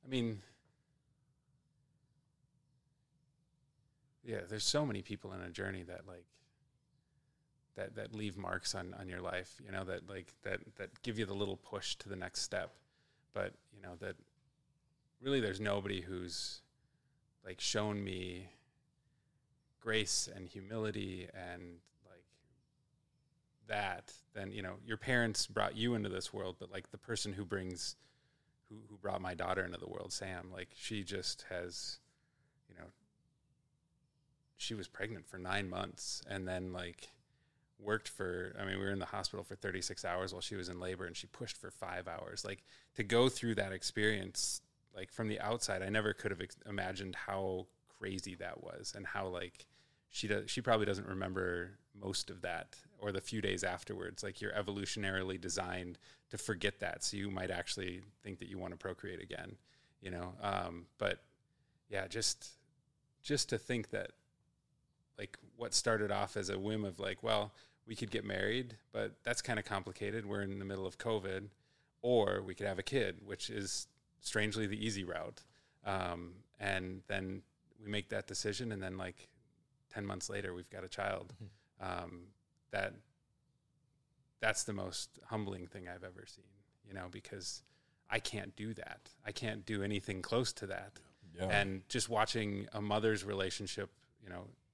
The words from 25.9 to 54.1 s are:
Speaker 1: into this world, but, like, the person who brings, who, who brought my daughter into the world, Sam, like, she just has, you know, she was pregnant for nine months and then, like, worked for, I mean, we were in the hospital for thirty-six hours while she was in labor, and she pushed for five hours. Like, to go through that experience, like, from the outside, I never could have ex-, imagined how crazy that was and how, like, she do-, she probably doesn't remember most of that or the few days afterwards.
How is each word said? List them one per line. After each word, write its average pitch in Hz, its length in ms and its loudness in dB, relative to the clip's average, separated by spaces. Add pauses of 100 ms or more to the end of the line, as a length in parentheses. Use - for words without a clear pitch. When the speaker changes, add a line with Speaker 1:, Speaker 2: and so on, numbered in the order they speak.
Speaker 1:
into 107 160 2
this 92 240 -4
world, 92 260 -4
but, 92 120 -12
like, 98 200 -8
the 110 60 -12
person 107 360 -2
who 98 120 -2
brings, 92 500 -2 (720)
who, 107 80 -16 (140)
who 107 80 -16
brought 95 240 0
my 92 120 -2
daughter 92 300 2
into 87 160 -4
the 90 100 -6
world, 90 220 -6
Sam, 92 420 -4
like, 92 220 -8
she 104 280 -2
just 92 460 -2
has, 90 500 -4 (680)
you 92 80 -20
know, - 140 -14 (1700)
she - 160 -2
was 101 160 -4
pregnant 101 360 -4
for - 120 -12
nine 92 320 0
months 92 600 -2
and 98 160 -2
then, 92 280 -2
like, 87 340 -6 (720)
worked 104 300 2
for, 92 500 -2
I 98 60 0
mean, 95 120 2
we 95 60 2
were 98 80 4
in 98 80 2
the 92 60 0
hospital 98 400 -2
for 101 100 -10
thirty-six 92 480 -2
hours 92 300 2
while 90 80 -4
she 104 160 -4
was 90 100 -2
in 87 140 -4
labor, 90 240 -2
and 87 100 -6
she - 120 -6
pushed - 280 -6
for - 160 -10
five 90 380 -4
hours. 87 340 -4
Like, 98 220 -4 (300)
to 113 100 2
go 117 240 10
through 117 260 2
that 98 160 4
experience, 98 880 2 (340)
like, 95 200 -10
from 110 160 0
the 104 100 2
outside, 104 420 2
I 95 60 0
never 107 240 6
could 101 200 0
have 90 100 -2
ex-, - 160 -6 (100)
imagined 95 480 -2
how 95 520 0 (300)
crazy 98 380 -4
that 90 260 -6
was - 360 -8
and 98 100 -6
how, 98 200 0
like, 90 380 -6 (440)
she - 180 -2
do-, 101 180 4
she - 140 -2
probably 113 260 8
doesn't 98 220 2
remember 92 720 0 (180)
most 98 320 -2
of 87 120 -10
that 87 340 -4 (220)
or 104 160 0
the 95 80 2
few 110 200 -2
days 95 220 4
afterwards. 92 600 -4